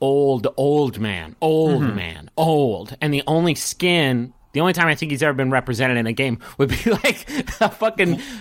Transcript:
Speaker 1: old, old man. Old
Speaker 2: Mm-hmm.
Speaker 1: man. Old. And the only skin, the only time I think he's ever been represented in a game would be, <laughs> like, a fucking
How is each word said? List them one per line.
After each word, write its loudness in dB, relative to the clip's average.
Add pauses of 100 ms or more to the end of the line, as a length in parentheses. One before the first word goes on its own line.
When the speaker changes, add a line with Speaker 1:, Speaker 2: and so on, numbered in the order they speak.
Speaker 1:
old, 2 (100)
old 2
man. -6
Old 2
Speaker 2:
Mm-hmm. 0
Speaker 1:
man. -10
Old. 0
And 0
the 0
only 2
skin, 0 (220)
the 0
only 2
time 2
I 4
think -6
he's 0
ever 2
been 0
represented 0
in -2
a -4
game -2 (180)
would 2
be, -2
<laughs> -2
like, -2 (320)
a 4
fucking 0 (180)